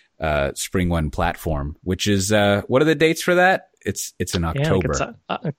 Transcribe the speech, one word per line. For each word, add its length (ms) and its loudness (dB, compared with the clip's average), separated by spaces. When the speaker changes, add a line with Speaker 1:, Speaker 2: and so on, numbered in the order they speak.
Speaker 1:
uh, 360 0
Spring 340 -2
One 200 0
platform, 720 -4
which 220 -4
is, 280 2
uh, 340 4
what 140 2
are 40 2
the 100 2
dates 260 2
for 140 2
that? 340 2
It's, 340 -6
it's 160 -4
in 60 0
Speaker 2:
Yeah, 80 0
like 100 -4
Speaker 1:
October. 320 0
Speaker 2:
it's, 80 -2
uh, 140 -6
uh, 300 -6